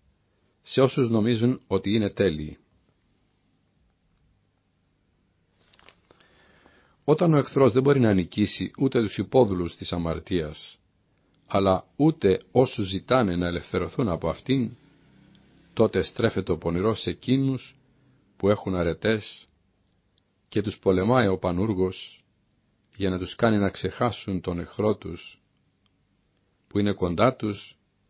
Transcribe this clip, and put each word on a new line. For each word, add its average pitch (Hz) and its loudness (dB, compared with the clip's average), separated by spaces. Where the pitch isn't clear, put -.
σε - -2
όσους 127 2
νομίζουν 117 0
ότι 98 -2
είναι 107 0
τέλειοι. 78 -2
Όταν 160 4
ο 143 6
εχθρός 131 4
δεν 131 2
μπορεί 139 4
να 110 4
νικήσει 95 0
ούτε 131 2
τους - -4
υπόδουλους 98 0
της - -10
αμαρτίας, 82 -6
αλλά 98 2
ούτε 139 2
όσους - 2
ζητάνε 95 0
να 87 -2
ελευθερωθούν 87 -4
από 82 -4
αυτήν, 123 -4
τότε 104 2
στρέφεται - -2
ο 80 -2
πονηρός 92 -2
σε 92 -6
εκείνους 131 -4
που 98 0
έχουν 101 0
αρετές 90 -2
και 104 -2
τους 101 -6
πολεμάει 101 2
ο 95 0
πανούργος 92 -4
για 98 -2
να 92 -4
τους 90 -10
κάνει 110 2
να 98 0
ξεχάσουν 101 -4
τον 87 -6
εχθρό 101 -2
τους, - -16
που 101 -2
είναι 101 2
κοντά 92 0
τους - -8